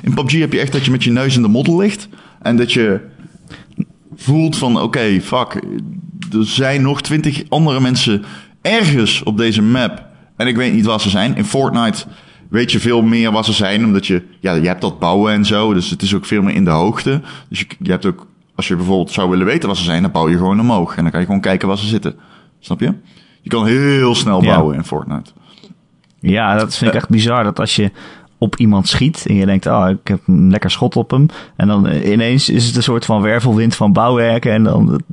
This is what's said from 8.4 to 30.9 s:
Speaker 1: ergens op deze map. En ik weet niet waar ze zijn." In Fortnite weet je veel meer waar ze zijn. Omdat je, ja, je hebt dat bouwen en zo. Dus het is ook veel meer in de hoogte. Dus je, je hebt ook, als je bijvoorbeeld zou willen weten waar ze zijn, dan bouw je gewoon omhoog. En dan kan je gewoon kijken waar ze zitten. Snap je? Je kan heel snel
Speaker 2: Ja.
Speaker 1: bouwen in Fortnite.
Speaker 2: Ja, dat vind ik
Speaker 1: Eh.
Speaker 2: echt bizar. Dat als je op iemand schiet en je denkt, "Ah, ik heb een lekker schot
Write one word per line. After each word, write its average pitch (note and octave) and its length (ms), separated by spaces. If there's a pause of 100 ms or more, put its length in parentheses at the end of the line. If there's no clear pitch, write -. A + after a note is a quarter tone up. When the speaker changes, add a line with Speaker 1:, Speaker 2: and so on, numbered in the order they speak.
Speaker 1:
ergens D#3 600
op G#2+ 140
deze A2 260
map. A#2 420 (320)
En A#2+ 100
ik A#2+ 100
weet B2 180
niet A2 100
waar A2 160
ze G2+ 100
zijn." G2+ 260
In G#2+ 80
Fortnite A#2+ 600 (460)
weet A#2+ 220
je A2+ 80
veel A#2 220
meer A2+ 300
waar G#2+ 120
ze G#2+ 80
zijn. G#2 320
Omdat G2 220
je, F2+ 160 (180)
ja, F#2+ 120
je D#2+ 140
hebt F2+ 140
dat E2 180
bouwen G2 340
en G#2 120
zo. G#2+ 300
Dus F2+ 160
het - 120
is G2 120
ook F2+ 120
veel G#2 160
meer G2 120
in F#2+ 100
de F2 60
hoogte. A2 500 (280)
Dus - 100
je, - 80 (120)
je F3 120
hebt F2+ 160
ook, F2+ 200 (280)
als - 140
je F#2 80
bijvoorbeeld F2+ 340
zou F#2 200
willen F#2 160
weten C3 220
waar G2 80
ze F2+ 80
zijn, E2+ 180
dan F#2+ 80
bouw D#2+ 180
je F2 80
gewoon F#2+ 240
omhoog. A2 360
En F2+ 60
dan E2 80
kan F2+ 100
je F2+ 60
gewoon G2 140
kijken F#2+ 280
waar G2+ 100
ze G#2 80
zitten. G#2 280 (460)
Snap - 200
je? D3+ 140 (480)
Je - 80
kan A2 160
heel C3 480
snel G2 280
Speaker 2:
Ja. E2+ 120
Speaker 1:
bouwen D2+ 220
in E2 80
Fortnite. - 460 (880)
Speaker 2:
Ja, G2+ 360
dat G#2+ 200
vind A2+ 140
ik G#2+ 60
Speaker 1:
Eh. A#2 60
Speaker 2:
echt - 80
bizar. A2+ 340
Dat G2+ 160
als G#2+ 160
je G2+ 140 (480)
op - 180
iemand G#2 320
schiet - 380
en - 80
je G2 120
denkt, F#2+ 200
"Ah, F#2+ 240
ik - 180
heb G2 180
een F#2 240
lekker G2 200
schot - 260